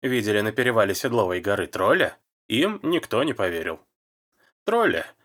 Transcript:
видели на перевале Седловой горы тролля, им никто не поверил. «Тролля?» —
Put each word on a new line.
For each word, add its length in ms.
видели 400
на 100
перевале 440
Седловой 440
горы 280
тролля, 500
им 340
никто 400
не 120
поверил. 460
«Тролля?» — 400